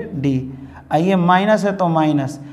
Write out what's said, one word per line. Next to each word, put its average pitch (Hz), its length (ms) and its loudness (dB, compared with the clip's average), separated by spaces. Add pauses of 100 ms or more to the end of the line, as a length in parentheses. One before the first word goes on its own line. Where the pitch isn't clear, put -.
(140)
डी। 131 380 -2 (340)
आ - 120 -2
ये 185 200 2
minus 180 480 4
है 190 100 0
तो 180 140 0
minus, 151 500 0 (140)